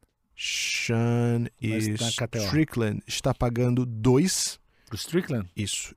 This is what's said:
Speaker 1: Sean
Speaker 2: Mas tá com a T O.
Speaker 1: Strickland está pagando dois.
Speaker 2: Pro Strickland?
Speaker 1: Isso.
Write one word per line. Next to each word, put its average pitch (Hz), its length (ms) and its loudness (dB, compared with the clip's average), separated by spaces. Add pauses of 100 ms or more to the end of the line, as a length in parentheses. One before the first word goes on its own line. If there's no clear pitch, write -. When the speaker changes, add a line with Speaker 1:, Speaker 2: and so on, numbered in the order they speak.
(360)
Speaker 1:
Sean 120 1080 0 (160)
Speaker 2:
Mas 110 260 0 (120)
tá 117 180 -2
com - 60 -2
a 113 40 -2
T 113 120 -4
O. - 40 0
Speaker 1:
Strickland 110 640 0
está - 260 0
pagando 123 520 2
dois. 123 720 2 (280)
Speaker 2:
Pro 113 80 -10
Strickland? 127 600 -2
Speaker 1:
Isso. - 420 -6